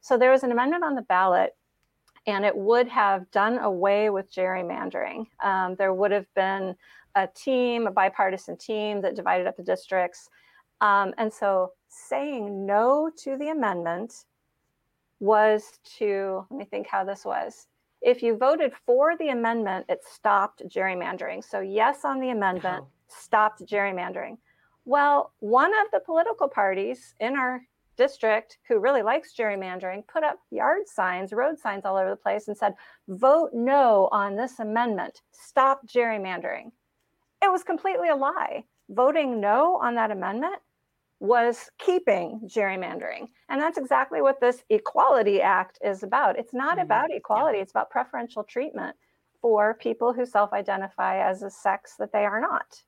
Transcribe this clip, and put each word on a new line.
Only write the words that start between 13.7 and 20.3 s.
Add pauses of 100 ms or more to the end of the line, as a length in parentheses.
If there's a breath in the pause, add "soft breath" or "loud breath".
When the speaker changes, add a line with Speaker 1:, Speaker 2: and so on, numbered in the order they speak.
Speaker 1:
was (180)
to,
let
me
think
how
this
was. (340)
If
you
voted (140)
for
the
amendment,
it
stopped